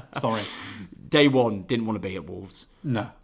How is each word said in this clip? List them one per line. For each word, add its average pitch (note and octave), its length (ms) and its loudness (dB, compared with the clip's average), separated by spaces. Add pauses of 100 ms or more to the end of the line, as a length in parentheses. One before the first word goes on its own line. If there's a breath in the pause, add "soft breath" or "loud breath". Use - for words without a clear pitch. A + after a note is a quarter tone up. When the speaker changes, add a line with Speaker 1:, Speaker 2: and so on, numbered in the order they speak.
Speaker 1:
<laughs> - 100 -12
Speaker 2:
Sorry. A2+ 240 0 (680 loud breath)
Speaker 1:
Day D3 220 6
one, A#2 340 4
didn't A#2 220 -2
want A2 160 -2
to F2+ 40 -6
be F#2+ 100 -6
at E2 100 -8
Wolves. F#2 400 -12 (180)
Speaker 2:
No. B2 260 -2 (140)